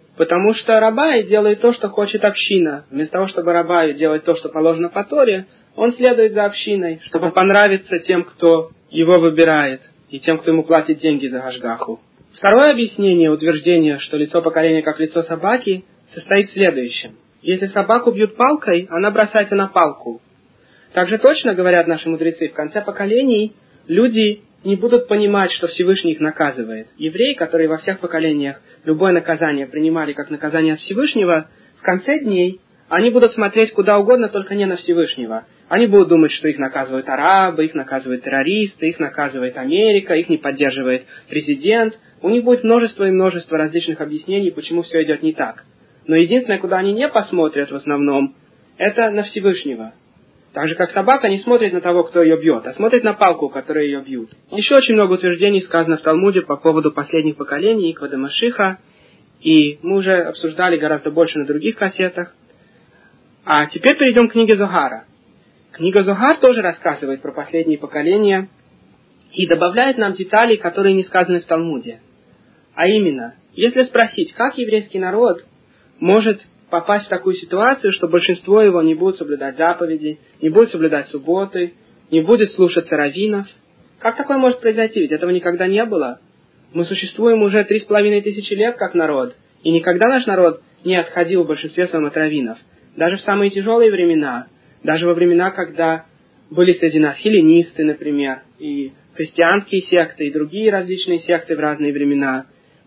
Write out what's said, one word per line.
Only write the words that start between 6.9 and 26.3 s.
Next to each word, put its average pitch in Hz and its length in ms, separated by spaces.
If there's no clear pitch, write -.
чтобы 165 280
понравиться 196 680
тем, 190 240
кто 165 480
его 165 300
выбирает, 156 640
и 139 100
тем, 160 180
кто 165 140
ему 160 120
платит 160 360
деньги 143 280
за 127 180
ашгаху. 123 540
Второе 254 380
объяснение 196 580
утверждения, 156 680
что - 180
лицо 151 260
поколения 160 420
как 156 180
лицо 160 220
собаки, 190 600
состоит 196 360
в - 40
следующем. 131 640
Если 185 260
собаку 220 440
бьют 202 260
палкой, 240 520
она 190 220
бросается 208 460
на 196 100
палку. 143 540
Так 175 160
же 220 80
точно, 254 380
говорят 180 320
наши 165 200
мудрецы, 165 400
в 160 60
конце 156 280
поколений 214 680
люди 214 580
не 196 140
будут 240 320
понимать, 202 420
что - 160
Всевышний 175 460
их 151 80
наказывает. 127 640